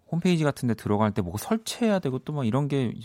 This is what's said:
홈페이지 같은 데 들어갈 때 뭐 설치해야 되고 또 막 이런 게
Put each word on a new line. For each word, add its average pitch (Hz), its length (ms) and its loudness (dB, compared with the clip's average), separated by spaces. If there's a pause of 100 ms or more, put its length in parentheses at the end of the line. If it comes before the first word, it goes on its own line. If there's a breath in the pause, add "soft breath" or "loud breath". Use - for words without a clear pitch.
(120)
홈페이지 170 320 2
같은 135 240 0
데 117 80 2
들어갈 107 360 2
때 104 120 -2
뭐 87 140 -6
설치해야 220 640 0
되고 131 200 -2
또 151 140 -8
막 143 120 -2
이런 143 220 2
게 135 260 0 (120)